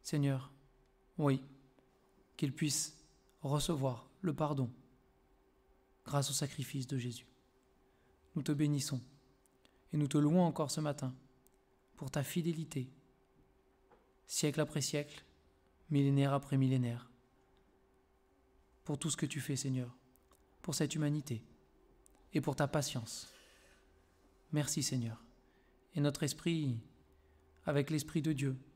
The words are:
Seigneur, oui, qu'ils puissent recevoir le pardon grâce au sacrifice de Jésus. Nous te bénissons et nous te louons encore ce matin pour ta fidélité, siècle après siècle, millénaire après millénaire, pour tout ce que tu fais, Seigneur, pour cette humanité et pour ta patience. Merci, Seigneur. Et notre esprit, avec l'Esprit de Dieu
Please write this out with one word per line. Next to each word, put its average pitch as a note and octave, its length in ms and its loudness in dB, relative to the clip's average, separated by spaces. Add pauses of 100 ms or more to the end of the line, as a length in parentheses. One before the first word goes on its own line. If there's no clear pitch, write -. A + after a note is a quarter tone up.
Seigneur, C#3 500 0 (640)
oui, C#3 240 4 (920)
qu'ils C#3 160 0
puissent - 520 -2 (380)
recevoir C3+ 680 0 (120)
le E3 140 -2
pardon C3+ 360 0 (1300)
grâce C#3+ 260 0
au - 20 -4
sacrifice C3+ 540 -4
de C3+ 120 -2
Jésus. A#2+ 280 -6 (1080)
Nous D3 80 -4
te D3+ 100 -2
bénissons C#3+ 480 0 (920)
et D#3+ 40 -2
nous D3 120 2
te D3+ 100 2
louons D#3 240 6
encore D#3 280 2
ce D#3 100 -2
matin C#3+ 340 -2 (800)
pour C3+ 140 -10
ta C#3+ 120 -2
fidélité, D3+ 680 -2 (1400)
siècle D3+ 340 0
après D3+ 200 0
siècle, - 440 -4 (680)
millénaire C#3 420 4
après C#3 240 0
millénaire, B2+ 540 2 (1700)
pour D3 140 -4
tout D#3+ 120 -2
ce - 60 -2
que D#3 100 0
tu C#3 140 -4
fais, C3+ 160 -4
Seigneur, B2+ 380 -2 (680)
pour D#3 120 -4
cette D3+ 200 2
humanité D3 500 0 (880)
et D3+ 80 4
pour C3+ 160 -2
ta C#3+ 100 2
patience. - 680 -4 (1200)
Merci, D3 300 0
Seigneur. A#2 400 -2 (720)
Et D3+ 60 0
notre D3 220 2
esprit, D3 580 0 (840)
avec C#3+ 240 2
l'Esprit D3+ 320 0
de D#3 100 2
Dieu C3+ 240 0 (200)